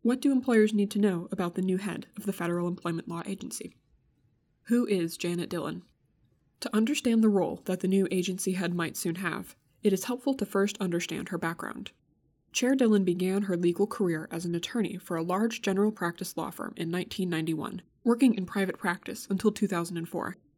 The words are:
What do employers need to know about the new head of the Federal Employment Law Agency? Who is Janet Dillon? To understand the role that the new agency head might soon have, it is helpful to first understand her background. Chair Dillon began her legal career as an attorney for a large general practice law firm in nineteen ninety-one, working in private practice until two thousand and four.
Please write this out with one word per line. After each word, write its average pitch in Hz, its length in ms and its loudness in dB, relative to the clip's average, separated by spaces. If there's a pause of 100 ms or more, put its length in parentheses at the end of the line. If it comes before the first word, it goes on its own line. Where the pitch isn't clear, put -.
What 254 180 0
do 277 120 4
employers 220 420 4
need 202 160 2
to 208 80 -2
know 185 320 2
about 175 240 -4
the 185 80 -2
new 185 140 2
head 190 300 -6 (100)
of 202 100 -8
the 196 60 -2
Federal 175 340 -2
Employment 170 420 -6
Law 165 180 -8
Agency? - 500 -10 (880)
Who 240 220 2
is 180 300 0
Janet 175 340 -4
Dillon? 165 320 -6 (800)
To - 140 -4
understand 226 460 2
the 220 60 6
role 196 380 2
that 185 120 -2
the - 80 -2
new 190 240 4
agency 185 440 -2
head 175 200 -2
might 170 220 -2
soon 165 180 -2
have, 175 400 -6 (300)
it 202 80 6
is 185 140 -2
helpful 254 280 -2
to 240 100 -2
first 196 360 0
understand 170 480 -2
her 180 100 -6
background. - 540 -8 (580)
Chair 254 240 2
Dillon 220 300 6
began 185 380 2
her 190 140 0
legal 175 300 4
career 170 460 -2
as 170 120 -6
an 170 120 -2
attorney 185 400 -2
for 175 200 -6
a 165 60 -2
large 196 400 0
general 202 300 2
practice 175 440 -6
law 160 140 -4
firm - 260 -10
in 165 140 -4
nineteen 180 400 -4
ninety-one, 160 520 -4 (200)
working 240 320 6
in 185 120 -4
private 196 320 -2
practice - 520 -6
until 202 220 4
two 208 160 0
thousand 170 280 -2
and 165 120 -6
four. - 280 -6 (220)